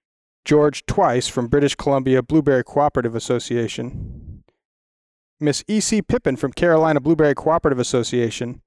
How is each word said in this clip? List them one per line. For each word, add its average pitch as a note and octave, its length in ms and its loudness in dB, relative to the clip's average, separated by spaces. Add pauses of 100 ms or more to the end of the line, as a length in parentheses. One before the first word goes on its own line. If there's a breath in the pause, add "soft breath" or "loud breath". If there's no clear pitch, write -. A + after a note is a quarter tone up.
(440)
George D3 400 2
Twice B2+ 420 0
from B2 200 -4
British C#3+ 280 2
Columbia C3 480 0
Blueberry C#3 420 2
Cooperative C#3 500 -2
Association. - 1300 -6 (960)
Miss D3+ 260 -2
E G#3+ 140 0
C G#3+ 220 0
Pippin C#3 340 0
from C3 160 -4
Carolina D#3+ 480 2
Blueberry D3+ 340 2
Cooperative D#3 440 0
Association. A#2+ 880 -2